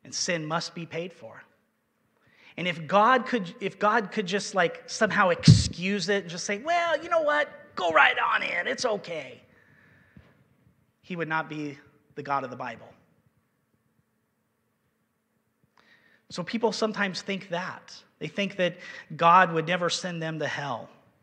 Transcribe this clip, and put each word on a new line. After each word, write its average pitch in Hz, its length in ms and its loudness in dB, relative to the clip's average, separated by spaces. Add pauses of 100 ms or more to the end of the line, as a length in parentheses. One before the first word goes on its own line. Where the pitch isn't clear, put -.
And 131 80 -16
sin 165 320 -2
must 160 260 -4
be 170 140 -10
paid 170 260 -8
for. - 300 -20 (1120)
And 175 120 -4
if 165 180 -6
God 226 400 6
could, 190 340 -2
if 185 160 -6
God 208 360 2
could 214 120 -2
just, 190 300 -4
like, 170 320 0
somehow 196 440 2
excuse 180 800 4
it 202 140 2
and 170 80 -12
just 170 140 -10
say, 202 140 -4
"Well, 330 440 0
you 339 80 -8
know 330 120 2
what? 294 260 2 (260)
Go 349 160 0
right 269 260 6 (160)
on 208 120 -2
in. 175 240 -4
It's 254 160 -4
okay." 160 580 -6 (1600)
He 180 140 -10
would 165 100 -4
not 160 220 -2
be 151 280 -8 (380)
the 147 80 -12
God 139 220 -2
of 123 60 -10
the 123 60 -12
Bible. 120 300 -10 (3500)
So 175 140 -6
people 226 260 0
sometimes 202 500 -2
think 190 280 -8
that. 170 440 -8 (280)
They 156 80 -8
think 196 300 -4
that 175 180 0 (400)
God 170 360 8
would 160 140 0
never 175 240 0
send 170 320 -6
them 160 160 -6
to 151 80 -2
hell. 123 420 -6 (340)